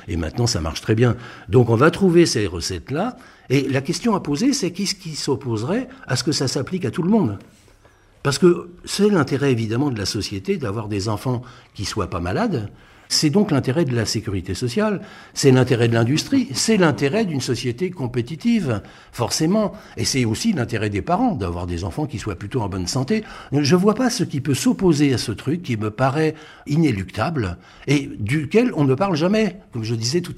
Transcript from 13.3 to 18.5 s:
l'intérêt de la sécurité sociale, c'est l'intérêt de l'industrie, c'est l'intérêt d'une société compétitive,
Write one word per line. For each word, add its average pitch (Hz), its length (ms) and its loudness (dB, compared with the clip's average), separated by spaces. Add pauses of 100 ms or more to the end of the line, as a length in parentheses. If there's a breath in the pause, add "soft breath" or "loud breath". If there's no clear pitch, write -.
l'intérêt 143 340 0
de 123 100 -2
la 110 120 0
sécurité 95 480 -4
sociale, 202 460 -2 (340 loud breath)
c'est 139 160 6
l'intérêt 123 380 4
de 117 40 0
l'industrie, 151 580 2
c'est 220 260 2
l'intérêt 160 480 2
d'une 147 140 -2
société 127 520 -4
compétitive, 131 880 -2 (300 loud breath)